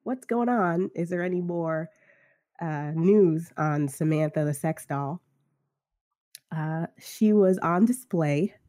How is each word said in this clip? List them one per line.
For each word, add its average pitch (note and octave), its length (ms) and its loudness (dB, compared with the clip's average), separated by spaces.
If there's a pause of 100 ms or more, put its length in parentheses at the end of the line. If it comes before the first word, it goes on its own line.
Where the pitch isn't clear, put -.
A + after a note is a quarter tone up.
what's B3+ 240 -8
going A#3+ 220 0
on, F#3 460 0
is E3+ 140 -4
there F3 140 -4
any F3+ 180 -2
more, E3 500 -4 (720)
uh, D3 360 -6
news E3+ 600 4
on D3+ 300 0
Samantha D#3 580 -2
the D3 100 -2
sex D#3+ 320 -6
doll?" C#3+ 340 -6 (1300)
Uh, D#3+ 360 -4 (120)
she - 340 0
was F#3+ 260 6
on F3 260 2
display, E3+ 720 0 (140)